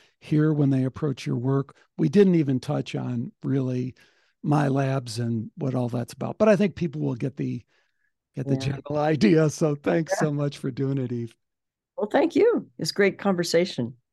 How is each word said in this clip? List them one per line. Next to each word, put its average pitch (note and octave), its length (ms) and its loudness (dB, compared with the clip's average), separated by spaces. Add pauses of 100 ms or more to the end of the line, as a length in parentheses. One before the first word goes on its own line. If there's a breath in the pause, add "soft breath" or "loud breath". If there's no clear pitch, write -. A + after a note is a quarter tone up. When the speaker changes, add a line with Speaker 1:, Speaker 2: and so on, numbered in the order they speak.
(200 soft breath)
Speaker 1:
hear D#3 320 2
when D3 200 2
they C3 120 2
approach C3 420 -4
your C#3 120 -2
work. C3+ 380 -2 (220 soft breath)
We E3 120 2
didn't F#3+ 260 6
even C#3 240 2
touch C#3 360 -6
on B2+ 360 -6 (120)
really B2+ 500 -2 (500 soft breath)
MyLabs C3+ 760 0
and A#2 360 -4
what C3+ 200 -4
all B2 140 -2
that's A#2+ 240 -6
about, - 260 -8
but G#3+ 100 6
I G#3 60 8
think F#3 200 0
people D3+ 260 -4
will C#3 140 -2
get C3 220 -6
the, B2+ 260 -6 (720)
get C3 120 -6
the C#3 80 2
Speaker 2:
Yeah. C3+ 40 -6
Speaker 1:
general C3+ 380 -4
idea. D#3 540 4
So D3+ 240 0
thanks E3+ 400 -2
Speaker 2:
Yeah. - 100 0
Speaker 1:
so D3+ 80 -2
much C#3+ 240 -4
for C#3 140 -6
doing C3+ 260 -2
it, B2+ 140 -4
Eve. A#2 240 -6 (600)
Speaker 2:
Well, G#3 160 -4
thank D#4+ 240 2
you. G#4 320 2 (100)
It's D#3 140 -6
great G3 280 0
conversation. E3+ 760 0 (200)